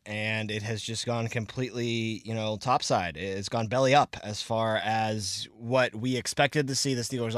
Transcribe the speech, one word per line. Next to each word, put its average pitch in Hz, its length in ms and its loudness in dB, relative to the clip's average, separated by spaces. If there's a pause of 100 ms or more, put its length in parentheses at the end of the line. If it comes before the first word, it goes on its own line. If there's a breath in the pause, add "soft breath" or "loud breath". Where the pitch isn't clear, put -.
and 107 440 -2
it 107 120 -4
has 107 180 -4
just - 240 -6
gone 117 240 -2
completely, 117 960 -2
you 110 100 -4
know, 107 240 -2
topside. 107 600 2
It's 98 320 -4
gone 113 160 0
belly 131 280 4
up 143 280 6
as 117 200 -6
far 113 360 2
as 110 720 -2
what 117 420 2
we 123 220 0
expected 143 520 2
to 135 60 -2
see 135 200 0
the 120 80 0
Steelers 117 360 -2